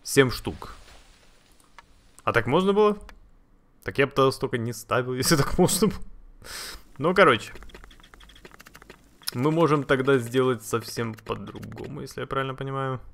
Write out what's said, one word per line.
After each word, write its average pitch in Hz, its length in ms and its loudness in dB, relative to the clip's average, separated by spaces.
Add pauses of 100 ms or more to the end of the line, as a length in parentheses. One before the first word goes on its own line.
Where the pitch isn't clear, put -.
Семь 131 300 4
штук. - 420 -10 (1500)
А 107 100 -2
так 107 140 2
можно 185 260 2
было? 208 240 4 (840)
Так - 160 -6
я 135 80 4
бы 120 40 -8
тогда 135 200 4
столько 131 260 -6
не 117 160 -4
ставил, 123 400 -2
<laughs> - 0 -
если 131 220 2
так - 240 0
можно 180 300 4
было. - 100 -6 (960)
Ну, 160 160 0
короче. 165 400 4 (1800)
Мы 131 160 0
можем 156 320 2
тогда 135 340 4
сделать 123 460 0
совсем 113 500 -4
по-другому, 110 880 -10
если 131 200 -10
я 123 60 -8
правильно 135 280 -4
понимаю. 135 440 -6 (140)